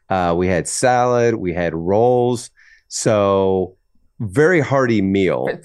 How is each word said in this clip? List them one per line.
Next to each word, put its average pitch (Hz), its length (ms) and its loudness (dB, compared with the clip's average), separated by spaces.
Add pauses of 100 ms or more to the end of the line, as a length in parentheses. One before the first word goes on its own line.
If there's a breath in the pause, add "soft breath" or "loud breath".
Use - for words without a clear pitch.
(120)
Uh, 87 260 0
we 90 120 0
had 87 200 -2
salad. 123 680 2
We 90 180 -6
had 85 200 -2
rolls. 120 760 0 (380 soft breath)
So 98 880 0 (440)
very 147 400 2
hearty 127 400 0
meal. 95 480 0 (160)